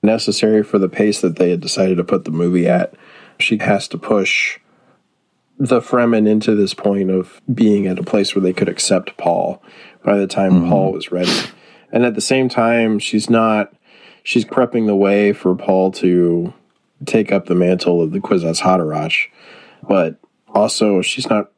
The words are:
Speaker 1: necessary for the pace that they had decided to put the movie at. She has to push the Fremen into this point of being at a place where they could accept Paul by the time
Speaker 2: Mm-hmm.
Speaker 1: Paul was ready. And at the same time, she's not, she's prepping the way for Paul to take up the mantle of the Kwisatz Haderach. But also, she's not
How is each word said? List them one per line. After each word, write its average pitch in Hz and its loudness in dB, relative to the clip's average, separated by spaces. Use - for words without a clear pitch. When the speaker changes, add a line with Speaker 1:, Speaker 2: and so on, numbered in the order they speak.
Speaker 1:
necessary 107 2
for 104 -2
the 95 0
pace 104 0
that 85 -2
they 90 2
had 87 -2
decided 95 -2
to 87 -2
put 90 -2
the 78 -8
movie 87 0
at. 90 0
She - 0
has 101 -2
to 95 -10
push - -2
the 127 0
Fremen 117 2
into 107 2
this 101 0
point 101 -2
of 92 -4
being 104 2
at 90 -4
a 92 -6
place 101 -2
where 98 0
they 92 2
could 90 -2
accept - -2
Paul - -2
by 101 2
the 98 0
time 95 0
Speaker 2:
Mm-hmm. 87 4
Speaker 1:
Paul 95 2
was - -8
ready. 90 -2
And 120 2
at 117 0
the - -6
same 131 0
time, 113 0
she's 107 -2
not, 113 2
she's - 0
prepping 117 0
the 104 2
way 101 4
for 92 0
Paul 95 0
to 87 0
take 110 0
up 98 -2
the - -2
mantle 90 2
of 80 -2
the 95 -4
Kwisatz 85 -2
Haderach. 80 -2
But 85 0
also, 101 0
she's - -6
not 104 -2